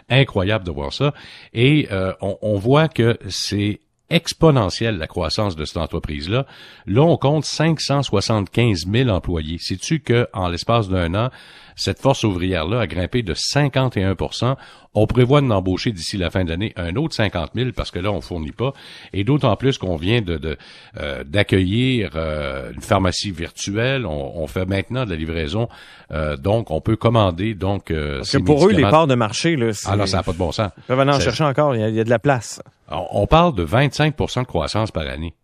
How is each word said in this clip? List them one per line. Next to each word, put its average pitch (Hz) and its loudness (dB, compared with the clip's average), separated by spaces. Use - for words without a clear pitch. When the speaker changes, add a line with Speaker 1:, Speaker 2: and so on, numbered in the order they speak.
Speaker 1:
incroyable 107 2
de 85 -6
voir 71 -6
ça. 143 0
Et, 131 4
euh, 95 -2
on, 98 -4
on 107 0
voit 135 4
que 117 2
c'est 101 -4
exponentielle, 117 2
la 78 -6
croissance 90 -2
de 76 -4
cette - -8
entreprise-là. 80 -4
Là, 107 4
on 165 6
compte 143 2
cinq 160 0
cent 143 0
soixante-quinze 104 2
mille 117 2
employés. 82 -2
Sais-tu 131 -4
que, 120 2
en 92 -2
l'espace 101 0
d'un 90 0
an, 120 0
cette - -4
force 139 2
ouvrière-là 92 0
a 104 -2
grimpé 92 -2
de 87 -4
cinquante 131 0
et 95 2
un 95 0
pour - -4
cent. 127 -2
On 107 4
prévoit 123 4
d'en 135 2
embaucher 95 0
d'ici 90 -6
la 87 0
fin 92 0
de 82 -2
l'année 92 -4
un 90 -4
autre 156 -4
cinquante 90 -2
mille 123 -4
parce - -8
que - -6
là, 101 -2
on 80 -4
fournit 80 -8
pas. 131 -4
Et 101 -2
d'autant 131 2
plus 131 0
qu'on 90 -4
vient 107 0
de, 87 -4
de, 73 -6
euh, 69 -8
d'accueillir, 101 0
euh, 73 -4
une 69 -14
pharmacie 95 0
virtuelle. 107 -4
On, 73 -6
on 78 -4
fait 92 -4
maintenant 98 -2
de 107 -6
la 82 -4
livraison. 82 -2
Euh, 76 -2
donc, 98 0
on 80 0
peut 107 0
commander, 107 2
donc, 92 -4
euh, 73 -4
Speaker 2:
Parce - -6
Speaker 1:
ces 139 2
Speaker 2:
que - 0
pour 147 4
eux, 185 8
les 214 4
Speaker 1:
médicaments. 117 4
Speaker 2:
parts 160 6
de 131 4
marché, 120 0
là, 113 0
c'est - -6
Speaker 1:
Ah 101 2
non, 101 2
ça 95 0
a 82 -2
pas 95 -4
de 82 -4
bon 82 -2
sens. 104 -2
Speaker 2:
Ils - -20
peuvent 127 0
aller 139 4
en 143 4
Speaker 1:
Ça 131 2
Speaker 2:
chercher 131 0
encore. 143 2
Il 110 0
y - 0
a, 110 0
il 113 -2
y 110 2
a 110 2
de 117 0
la 120 4
place. 135 0
Speaker 1:
On, 87 -6
on 101 2
parle 165 6
de 90 -2
vingt-cinq 139 0
pour 92 -2
cent 127 -4
de - -12
croissance 101 -2
par 78 -4
année. 78 -8